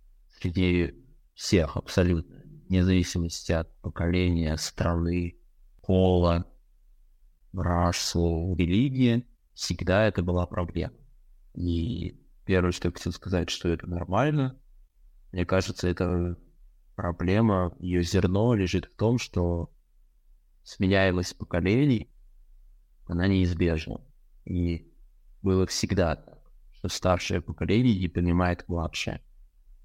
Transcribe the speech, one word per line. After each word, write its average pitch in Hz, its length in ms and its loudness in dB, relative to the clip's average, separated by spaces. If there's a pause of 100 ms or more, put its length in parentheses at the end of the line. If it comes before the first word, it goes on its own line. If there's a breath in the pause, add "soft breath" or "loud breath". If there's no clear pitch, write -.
(400)
среди 87 540 0 (400)
всех - 420 0
абсолютно, - 680 -2 (260)
вне 92 140 4
зависимости 90 720 0
от 82 280 -4
поколения, 85 760 0
страны, 85 800 -4 (440)
пола, 90 680 4 (1000)
расы, 87 640 0
религии. 95 1080 2 (300)
Всегда 90 520 0
это 95 160 0
была 87 240 0
проблема. 85 480 -6 (600)
И 85 640 -4 (260)
первое, 90 280 2
что - 160 -2
я 85 40 -4
хотел - 200 -6
сказать, 87 380 -4
что - 180 -4
это 82 180 -2
нормально. 127 720 -2 (720)
Мне 90 140 -2
кажется, 92 440 -2
это 87 480 -2 (600)
проблема, 90 840 0
ее 90 240 0
зерно 98 520 2
лежит 92 320 0
в - 100 -20
том, 117 220 0
что 87 520 -4 (920)
сменяемость 95 720 0
поколений, 110 720 0 (960)
она 87 220 0
неизбежна. 87 720 0 (440)
И 85 480 -4 (500)
было 95 240 2
всегда 90 500 0
так, - 240 -20 (320)
что - 160 -8
старшее 92 520 0
поколение 104 560 0
не 92 120 -2
понимает 87 600 0
младшее. - 540 -6 (640)